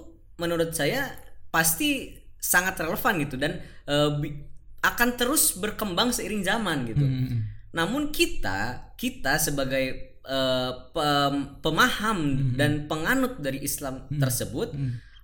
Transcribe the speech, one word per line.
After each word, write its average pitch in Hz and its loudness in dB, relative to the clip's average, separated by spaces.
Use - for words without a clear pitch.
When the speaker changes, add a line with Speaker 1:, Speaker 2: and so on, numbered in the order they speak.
Speaker 1:
menurut 165 0
saya 214 0
pasti - 0
sangat 185 2
relevan 196 0
gitu 135 -2
dan, 143 0
eh, 147 4
bi-, 147 -2
akan 240 4
terus 247 2
berkembang 208 0
seiring 208 -2
zaman 185 0
gitu. 113 0
Speaker 2:
Hmm, 135 4
hmm, 127 0
hmm. 117 0
Speaker 1:
Namun 208 0
kita, 110 0
kita 131 -2
sebagai, 135 0
eh, 131 0
pem-, 143 2
pemaham 208 2
Speaker 2:
Hmm, 143 2
hmm. 123 2
Speaker 1:
dan 147 4
penganut 202 0
dari 135 -4
Islam 135 -6
Speaker 2:
Hmm. 147 -4
Speaker 1:
tersebut, 127 0
Speaker 2:
Hmm. 131 -4